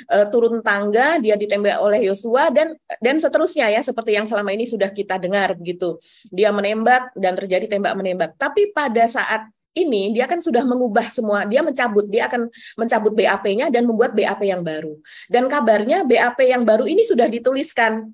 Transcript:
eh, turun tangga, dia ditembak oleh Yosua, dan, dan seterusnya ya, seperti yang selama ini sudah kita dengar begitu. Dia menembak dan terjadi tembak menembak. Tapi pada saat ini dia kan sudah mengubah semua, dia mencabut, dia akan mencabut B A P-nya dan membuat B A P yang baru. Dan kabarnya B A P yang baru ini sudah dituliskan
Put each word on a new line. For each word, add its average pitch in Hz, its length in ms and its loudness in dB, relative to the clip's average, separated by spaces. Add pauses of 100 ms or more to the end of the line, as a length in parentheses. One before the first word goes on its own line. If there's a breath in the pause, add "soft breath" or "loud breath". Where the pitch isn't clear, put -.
eh, 202 240 4
turun 233 320 2
tangga, 214 560 2
dia 214 160 2
ditembak 208 400 0
oleh 208 320 2
Yosua, 240 400 0
dan, 311 240 2 (300)
dan 285 180 2
seterusnya 302 480 0
ya, 220 160 0
seperti 226 320 -2
yang 214 80 -2
selama 208 240 -4
ini 214 160 -4
sudah 196 240 -2
kita 196 320 -6
dengar 190 320 0
begitu. 175 480 -6 (300 loud breath)
Dia 202 180 2
menembak 220 640 0
dan 185 240 -2
terjadi 196 320 -4
tembak 202 240 -2
menembak. 185 460 -4
Tapi 415 320 0
pada 233 400 0
saat 220 400 -4 (200)
ini 233 440 0
dia 247 80 2
kan 349 160 -2
sudah 240 280 0
mengubah 240 440 0
semua, 208 320 -2
dia 214 160 0
mencabut, 240 480 0
dia 233 240 0
akan 233 160 -2 (320 loud breath)
mencabut 220 320 2
B 214 120 2
A 196 160 0
P-nya 214 320 -2
dan 240 160 2
membuat 226 280 0
B 208 80 2
A 196 160 0
P 196 120 0
yang 180 120 -4
baru. 156 360 -8 (320 loud breath)
Dan 254 200 2
kabarnya 247 560 2
B 240 80 4
A 240 160 2
P 254 160 2
yang 254 160 2
baru 220 240 2
ini 370 160 4
sudah 240 240 4
dituliskan 233 880 -2